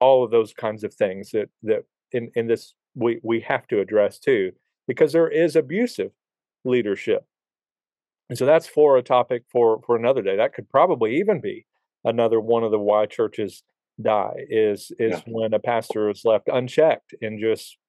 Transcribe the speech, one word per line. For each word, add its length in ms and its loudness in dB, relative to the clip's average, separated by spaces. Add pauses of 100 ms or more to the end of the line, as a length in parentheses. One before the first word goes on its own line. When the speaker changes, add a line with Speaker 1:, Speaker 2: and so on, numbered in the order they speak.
Speaker 1:
all 240 6
of 60 -4
those 220 0
kinds 300 -8
of 100 -8
things 380 -4
that, 180 -4 (140)
that 200 -2 (280)
in, 240 -6
in 140 -2
this 260 -4 (200)
we, 280 -2
we 180 -2
have 280 -6
to 100 -2
address 400 -2
too, 320 0 (380)
because 240 2
there 160 4
is 260 0
abusive 560 -2 (540)
leadership. 600 -2 (1040)
And 100 -8
so 80 -2
that's 200 4
for 300 4
a 60 2
topic 500 0
for, 340 2
for 80 2
another 280 0
day. 140 -2
That 180 0
could 140 -16
probably 480 2
even 240 -2
be 260 -10 (380)
another 360 0
one 240 0
of 60 -2
the 80 0
why 280 2
churches 560 -6 (380)
die 480 -2
is, 500 -2
is 140 -2
Speaker 2:
Yeah. 140 -6
Speaker 1:
when 260 -4
a 80 0
pastor 500 -4
is 140 -8
left 240 2
unchecked 720 0
and 180 -10
just 380 -4 (120)